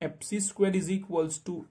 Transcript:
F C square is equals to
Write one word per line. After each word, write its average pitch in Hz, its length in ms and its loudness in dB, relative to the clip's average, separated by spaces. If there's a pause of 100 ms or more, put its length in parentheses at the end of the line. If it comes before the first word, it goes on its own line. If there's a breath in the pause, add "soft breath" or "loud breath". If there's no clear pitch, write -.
F 156 220 -6
C 208 160 -4
square 196 380 2
is 165 120 2
equals 170 500 0
to 170 320 -8